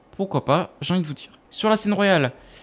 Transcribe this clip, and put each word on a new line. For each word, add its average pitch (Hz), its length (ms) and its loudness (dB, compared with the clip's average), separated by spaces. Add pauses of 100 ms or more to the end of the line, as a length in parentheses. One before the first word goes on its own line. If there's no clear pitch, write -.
(160)
Pourquoi 190 280 -4
pas, 156 360 0
j'ai 156 120 -4
envie 180 100 2
de 156 40 -8
vous 147 80 -10
dire. - 240 -20 (120)
Sur - 180 -2
la 214 80 4
scène 208 160 -2
royale, 185 400 2 (300)